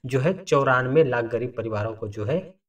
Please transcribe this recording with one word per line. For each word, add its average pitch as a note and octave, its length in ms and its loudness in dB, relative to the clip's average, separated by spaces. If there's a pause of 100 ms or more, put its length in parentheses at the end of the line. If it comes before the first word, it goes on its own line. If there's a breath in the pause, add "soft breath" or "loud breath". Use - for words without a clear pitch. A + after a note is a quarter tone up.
जो C3 140 0
है E3+ 160 2
चौरानवे C3+ 680 2
लाख A#2+ 220 0
गरीब A#2+ 320 -4
परिवारों A2 360 -4
को A2 140 -8
जो G#2 180 -6
है D#3+ 160 -2 (280)